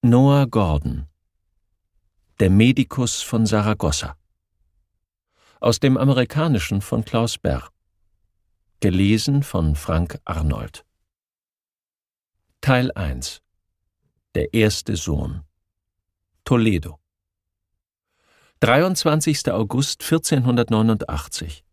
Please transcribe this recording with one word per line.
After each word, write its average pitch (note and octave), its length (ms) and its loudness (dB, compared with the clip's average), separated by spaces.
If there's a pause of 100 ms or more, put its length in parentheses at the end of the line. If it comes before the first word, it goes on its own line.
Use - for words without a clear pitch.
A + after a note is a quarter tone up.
Noah C3+ 380 6
Gordon, D2 640 -2 (1300)
Der G2 120 4
Medikus B2 720 2
von A2+ 240 -2
Saragossa. G#2 680 -2 (1400)
Aus A#2+ 200 0
dem C3 180 2
Amerikanischen B2+ 840 0
von A2+ 220 -4
Klaus A#2 360 -2
Berr. C2+ 280 -4 (1120)
Gelesen G#2+ 600 0
von D#2+ 340 -2
Frank E2 480 -4
Arnold. D2 600 -6 (1800)
Teil B2+ 300 2
eins. C2 500 -8 (920)
Der - 180 -4
erste G#2+ 420 0
Sohn. D2+ 460 -6 (1000)
Toledo. G#2 560 0 (1600)
Dreiundzwanzigster D3+ 960 2
August A2+ 480 -4
vierzehnhundertneunundachtzig. A2+ 1700 0